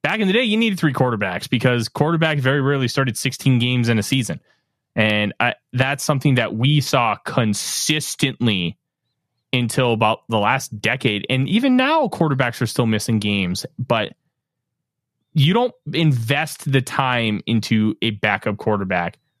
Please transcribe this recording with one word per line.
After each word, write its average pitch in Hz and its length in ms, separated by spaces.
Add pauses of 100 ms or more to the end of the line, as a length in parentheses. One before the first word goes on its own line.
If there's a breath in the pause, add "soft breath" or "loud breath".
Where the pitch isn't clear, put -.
back 185 160
in 196 80
the 185 60
day, 247 100
you 214 140
needed 220 220
three 147 140
quarterbacks 104 560
because 123 400
quarterback 160 480
very 135 240
rarely 135 260
started 131 300
sixteen 127 400
games 120 320
in 113 80
a 104 60
season. 113 360 (560)
And 104 440
I, 120 140 (200)
that's 131 300
something 139 320
that 113 200
we 139 260
saw 120 360
consistently 117 1600 (760)
until 120 400
about 110 340
the 113 120
last 110 420
decade. 110 480
And 131 180
even 254 300
now, 285 300
quarterbacks 131 560
are - 20
still 117 220
missing 110 320
games, 98 440 (140)
but 113 360 (1200)
you 156 200
don't 240 220 (180)
invest 143 760
the 135 100
time 120 640
into 110 560
a 113 80
backup 104 480
quarterback 95 600 (220)